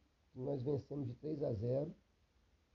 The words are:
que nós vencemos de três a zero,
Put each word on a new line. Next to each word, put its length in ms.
que 80
nós 220
vencemos 440
de 60
três 280
a 120
zero, 400